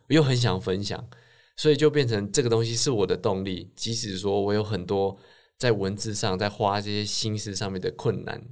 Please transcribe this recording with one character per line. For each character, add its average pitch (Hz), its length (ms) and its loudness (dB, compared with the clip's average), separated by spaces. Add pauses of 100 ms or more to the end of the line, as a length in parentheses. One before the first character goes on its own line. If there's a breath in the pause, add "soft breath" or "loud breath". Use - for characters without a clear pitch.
又 156 140 8
很 131 140 4
想 104 240 2
分 95 240 -2
享， - 200 -6 (520 soft breath)
所 - 160 0
以 143 40 4
就 151 140 6
变 143 160 2
成 104 240 0
这 - 100 2
个 120 80 4
东 113 160 4
西 113 120 -2
是 113 120 2
我 107 160 2
的 90 120 0
动 95 280 -2
力。 90 300 -8
即 - 180 -6
使 117 240 -4
说 101 240 0
我 101 140 2
有 104 80 2
很 101 240 -4
多 98 300 0 (420 soft breath)
在 123 140 2
文 98 240 -2
字 107 180 -4
上， 98 240 -2
在 104 100 0
花 101 320 0
这 104 80 -6
些 104 160 -4
心 107 320 -2
思 104 160 -6
上 98 200 -4
面 95 80 -4
的 - 160 -4
困 - 280 -2
难， - 160 -10 (120)